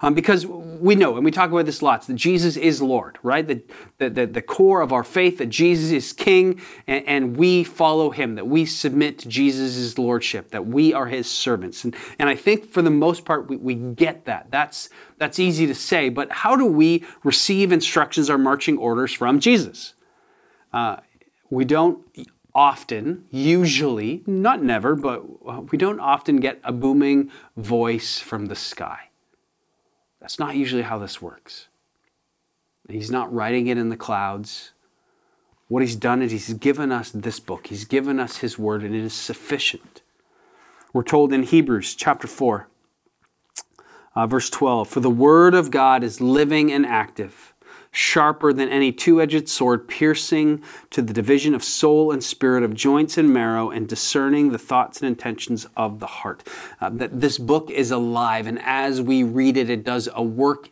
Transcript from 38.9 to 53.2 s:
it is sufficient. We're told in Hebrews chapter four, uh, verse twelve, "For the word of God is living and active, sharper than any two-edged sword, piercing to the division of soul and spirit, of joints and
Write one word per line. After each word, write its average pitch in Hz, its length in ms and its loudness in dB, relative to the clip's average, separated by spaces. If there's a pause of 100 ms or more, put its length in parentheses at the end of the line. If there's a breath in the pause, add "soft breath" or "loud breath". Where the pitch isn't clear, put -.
it 110 100 -4
is 110 100 -10
sufficient. - 880 -8 (880 soft breath)
We're 123 120 0
told 147 280 4
in 131 120 2
Hebrews 131 500 2
chapter - 320 -2
four, 113 420 -4 (1500 soft breath)
uh, 117 100 0
verse 120 240 -2
twelve, 120 380 0
"For - 120 -2
the 127 100 2
word 156 440 6
of 165 160 2
God 131 320 4
is 113 180 -6
living 147 520 2
and 143 120 2
active, 110 680 -6 (360 loud breath)
sharper 151 640 2
than 135 160 0
any 135 240 2
two-edged 156 560 2
sword, 123 400 0
piercing 151 760 0 (280 loud breath)
to - 100 -2
the 110 140 -2
division 139 400 2
of 120 100 -4
soul 151 480 2
and 135 100 -4
spirit, 127 400 0
of 110 120 -2
joints 143 420 0
and 156 160 4